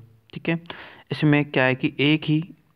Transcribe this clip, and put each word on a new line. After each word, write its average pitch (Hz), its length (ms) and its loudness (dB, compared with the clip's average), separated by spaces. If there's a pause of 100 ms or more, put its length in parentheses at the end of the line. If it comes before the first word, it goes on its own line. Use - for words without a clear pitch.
(340)
ठीक - 160 -8
है। 165 140 -2 (480)
इसमें 147 400 2
क्या 135 120 2
है 127 120 2
कि 139 240 -4
एक 151 240 2
ही 156 300 -2 (220)